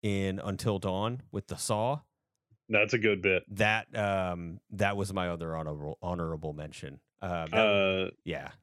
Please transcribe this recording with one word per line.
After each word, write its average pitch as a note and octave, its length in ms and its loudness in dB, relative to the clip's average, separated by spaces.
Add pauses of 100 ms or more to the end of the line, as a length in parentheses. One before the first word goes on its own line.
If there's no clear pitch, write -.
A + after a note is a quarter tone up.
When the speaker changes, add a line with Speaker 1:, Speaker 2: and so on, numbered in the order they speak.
Speaker 1:
in G2 360 0
Until G2+ 400 -2
Dawn G#2 440 -2 (100)
with - 160 -6
the E2 80 -8
saw. A#2 440 0 (680)
Speaker 2:
That's G#2+ 260 4
a A#2+ 40 4
good G#2 240 4
bit. F#2 200 4 (140)
Speaker 1:
That, G#2+ 400 2
um, F#2 640 0 (100)
that G2+ 260 2
was F#2+ 160 -2
my F2+ 180 0
other E2 260 -4
honorable, D2+ 440 -6
honorable E2 520 -4
mention. D2 480 -12 (220)
Um, E2+ 280 -4
that F2+ 60 0
Speaker 2:
Uh, G2 540 4 (140)
Speaker 1:
yeah. D2 260 -6 (120)